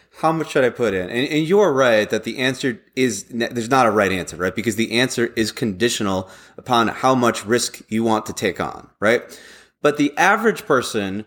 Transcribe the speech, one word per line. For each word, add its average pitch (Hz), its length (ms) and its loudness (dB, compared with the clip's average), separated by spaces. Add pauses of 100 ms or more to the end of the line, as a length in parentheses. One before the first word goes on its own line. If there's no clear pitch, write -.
(200)
How 160 120 2
much 156 180 -4
should 135 140 4
I 120 60 2
put 110 240 0
in?" 92 160 -4
And, 123 180 -2
and 156 180 0
you're 190 260 4
right 117 380 4
that 110 140 -2
the 113 140 -6
answer 127 420 -2 (140)
is, 127 360 0
n-, 117 220 -4
there's 117 180 -6
not 131 160 4
a 110 40 4
right 101 220 2
answer, 90 240 -6
right? 90 180 -2
Because 107 220 -2
the 113 240 -2
answer 123 340 0
is 110 160 -2
conditional 98 800 -2 (260)
upon 117 320 0
how 131 260 2
much 120 300 0
risk 117 440 -2
you 113 160 -2
want 110 220 0
to - 60 -10
take 95 280 -4
on, - 280 -8 (120)
right? 113 220 2 (600)
But 147 140 2
the 143 200 0
average 202 500 2
person 107 600 -2